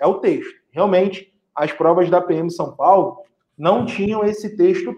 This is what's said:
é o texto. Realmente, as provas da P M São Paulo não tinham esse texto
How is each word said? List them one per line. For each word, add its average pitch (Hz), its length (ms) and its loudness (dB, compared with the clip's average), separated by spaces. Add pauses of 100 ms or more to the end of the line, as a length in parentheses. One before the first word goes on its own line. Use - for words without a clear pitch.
é 139 60 0
o 185 80 2
texto. 180 380 -2 (180)
Realmente, 190 600 -2 (220)
as 151 160 -4
provas 170 400 2
da 180 100 4
P 175 140 -2
M 165 160 -4
São - 240 -8
Paulo 180 440 2 (380)
não 202 280 0
tinham 208 400 -4
esse 208 320 -4
texto 175 420 0